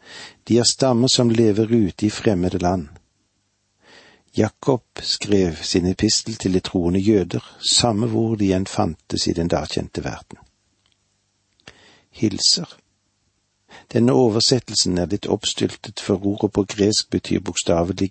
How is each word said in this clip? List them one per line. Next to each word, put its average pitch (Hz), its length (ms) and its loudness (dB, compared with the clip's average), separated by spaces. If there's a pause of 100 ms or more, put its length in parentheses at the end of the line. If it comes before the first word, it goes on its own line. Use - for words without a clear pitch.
(480)
De 110 100 4
er 120 80 4
stammer 127 420 2
som 123 220 2
lever 110 400 2
ute 107 380 2
i - 20 2
fremmede 92 480 0
land. 90 300 -2 (1500)
Jakob 110 500 -2 (180)
skrev 95 600 0
sin 87 240 0
epistel 107 500 0
til 95 180 -2
de 92 60 2
troende 90 400 -2
jøder, 98 460 2 (160)
samme 117 480 0
hvor 113 260 0
de 101 200 2
enn 92 100 0
fantes - 640 -4
i 85 100 -2
den 85 160 -2
dakjente - 500 -6
verden. - 380 -12 (1700)
Hilser. - 640 -2 (1200)
Denne 120 240 4
oversettelsen 110 800 2
er 87 160 -2
litt - 160 -6
oppstyltet, - 720 -4
for 98 240 -2
ordet 101 320 -2
på 101 80 0
gresk - 480 0
betyr 92 320 -2
bokstavelig 90 640 -2